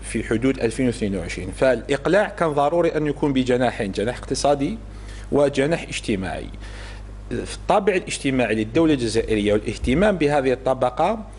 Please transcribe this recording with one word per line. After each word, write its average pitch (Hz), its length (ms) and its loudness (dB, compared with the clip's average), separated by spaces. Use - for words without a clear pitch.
في - 220 -4
حدود 131 360 0
ألفين 120 260 0
واثنين 110 300 0
وعشرين. 90 400 -6
فالإقلاع 139 720 2
كان 170 240 -2
ضروري 156 440 2
أن 151 100 0
يكون 143 260 0
بجناحين، 123 600 2
جناح 104 260 -2
اقتصادي 143 600 0
وجناح 143 500 2
اجتماعي. 92 640 -4
الطابع 180 600 0
الاجتماعي 131 600 0
للدولة 123 400 2
الجزائرية 110 580 2
والاهتمام 127 640 2
بهذه 143 360 2
الطبقة 131 680 0